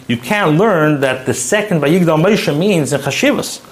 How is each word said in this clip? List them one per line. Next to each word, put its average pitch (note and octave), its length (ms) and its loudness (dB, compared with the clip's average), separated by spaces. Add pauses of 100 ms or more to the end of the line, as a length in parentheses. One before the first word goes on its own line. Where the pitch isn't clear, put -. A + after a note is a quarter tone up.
you A#2+ 80 0
can't E3+ 420 0
learn D#3 440 2
that C3 240 -2
the B2+ 80 -2
second G#3 480 -2
Vayigdal D#3+ 420 2
Moshe F#3 340 0
means D#3+ 360 0
in C#3 80 -2
Chashivas. - 580 -2 (120)